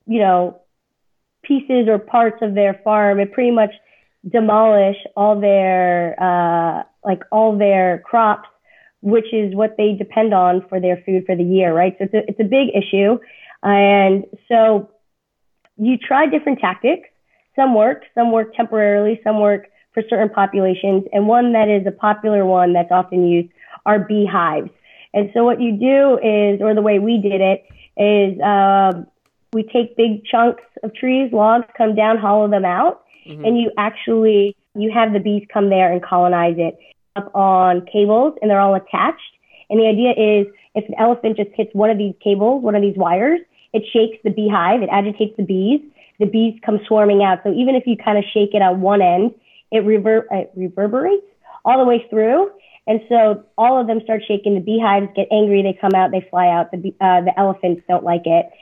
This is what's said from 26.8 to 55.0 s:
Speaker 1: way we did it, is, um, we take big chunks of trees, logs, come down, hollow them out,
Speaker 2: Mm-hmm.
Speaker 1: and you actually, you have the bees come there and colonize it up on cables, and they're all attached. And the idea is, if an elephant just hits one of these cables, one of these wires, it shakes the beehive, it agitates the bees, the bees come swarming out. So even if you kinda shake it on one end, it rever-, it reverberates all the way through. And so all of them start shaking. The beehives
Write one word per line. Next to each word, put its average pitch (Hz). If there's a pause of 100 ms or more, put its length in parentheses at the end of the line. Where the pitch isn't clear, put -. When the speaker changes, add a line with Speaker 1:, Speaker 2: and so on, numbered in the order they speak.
Speaker 1:
way 208
we 226
did 196
it, 190 (320)
is, 202
um, 196 (460)
we 220
take 233
big 220
chunks 240 (220)
of 220
trees, 254
logs, 226 (100)
come 220
down, 220
hollow 208
them 196
out, 190 (240)
Speaker 2:
Mm-hmm. 151
Speaker 1:
and 233
you 233
actually, 214 (180)
you 214
have 226
the 202
bees 208
come 202
there 185
and 180
colonize 175
it 165 (360)
up 202
on 185
cables, 214
and 214
they're 196
all 196
attached. 190 (480)
And 220
the 220
idea 226
is, 214 (260)
if 214
an -
elephant 226
just 202
hits 214
one 214
of 220
these 202
cables, 214
one 214
of 202
these 196
wires, 190 (320)
it 220 (100)
shakes 220
the 202
beehive, 208
it 185
agitates 208
the 208
bees, 196 (400)
the 208
bees 220
come 214
swarming 208
out. 185
So 208
even 247
if 254
you 233
kinda 208 (120)
shake 208
it 202
on 185
one 196
end, 185 (340)
it 220
rever-, 220
it 196
reverberates 214 (400)
all 247
the 262
way 240
through. 240 (380)
And 220
so 214 (160)
all 254
of 240
them 220
start 220
shaking. 202
The 185
beehives 202